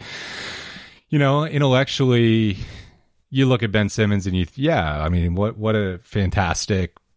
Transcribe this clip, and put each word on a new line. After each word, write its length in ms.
you 100
know, 240
intellectually, 1120
you 160
look 160
at 120
Ben 160
Simmons 360
and 120
you, 80
th-, 120
yeah, 460
I 60
mean, 260
what, 220
what 180
a 260
fantastic 960